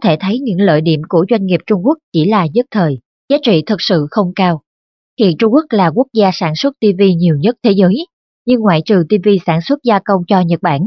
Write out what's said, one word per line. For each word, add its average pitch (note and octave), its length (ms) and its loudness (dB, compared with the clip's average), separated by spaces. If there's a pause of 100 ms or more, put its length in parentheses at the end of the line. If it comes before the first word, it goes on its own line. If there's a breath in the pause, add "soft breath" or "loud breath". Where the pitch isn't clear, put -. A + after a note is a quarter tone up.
thể E3 180 2
thấy G3+ 180 -2
những G#3+ 220 -4
lợi D#3+ 200 2
điểm D#3+ 280 0
của F3 220 0
doanh G3 160 -2
nghiệp F3+ 200 0
Trung G3 200 -2
Quốc D#4+ 120 0 (140)
chỉ D#3 120 0
là G3 300 0
nhất B3 160 0
thời, D#3 280 -2 (300)
giá C#4 140 2
trị D#3 240 2
thực G3 140 -4
sự D#3 300 -2
không F#3 260 -2
cao. F3 260 -2 (580)
Hiện F3+ 180 2
Trung A3 140 0
Quốc D#4 180 2
là F#3+ 240 0
quốc B3+ 180 0
gia G3+ 200 2
sản D#3+ 240 -6
xuất C#4 240 -4
T - 40 0 (140)
V G3+ 40 0 (140)
nhiều E3 200 2
nhất E3+ 260 0
thế A3 100 2
giới, G3 340 0 (400)
nhưng A#3+ 140 2
ngoại E3+ 240 0
trừ F#3 240 2
T - 40 -8 (120)
V G#3 40 2 (180)
sản E3 160 0
xuất D4 220 -2
gia G#3+ 200 2
công F#3+ 220 -2
cho F#3 140 2
Nhật E3+ 220 -2
Bản, D3+ 240 -2